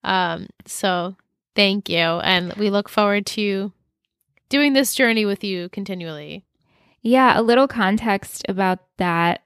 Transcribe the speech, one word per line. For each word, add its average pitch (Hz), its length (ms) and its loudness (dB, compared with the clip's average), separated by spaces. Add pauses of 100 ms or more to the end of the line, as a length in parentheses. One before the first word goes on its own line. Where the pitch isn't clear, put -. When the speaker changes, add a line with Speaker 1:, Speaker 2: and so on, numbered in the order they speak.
Speaker 1:
Um, 180 440 -4 (180)
so 185 500 -4 (400)
thank 202 320 0
you. 170 120 0
And 175 540 0
we 208 180 -2
look 202 180 -2
forward 202 380 0
to 196 440 -4 (800)
doing 285 240 2
this 269 220 2
journey 226 320 2
with 202 160 -4
you 180 260 -6
continually. 170 760 -10 (580)
Speaker 2:
Yeah, 254 360 6
a 220 40 2
little 240 240 6
context 214 840 -2
about 185 300 0 (180)
that. 170 480 0